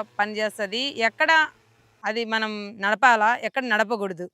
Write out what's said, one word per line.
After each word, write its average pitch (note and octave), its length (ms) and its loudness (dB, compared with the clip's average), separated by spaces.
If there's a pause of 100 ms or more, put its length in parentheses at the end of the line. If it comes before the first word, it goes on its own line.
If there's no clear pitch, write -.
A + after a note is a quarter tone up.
(200)
పనిచేస్తది, G#3+ 640 -4 (260)
ఎక్కడ D#4 220 2 (720)
అది A3 200 -4 (120)
మనం A3 180 -2 (320)
నడపాలా, A3 460 4 (180)
ఎక్కడ C4 240 -4
నడపకూడదు G3+ 600 -2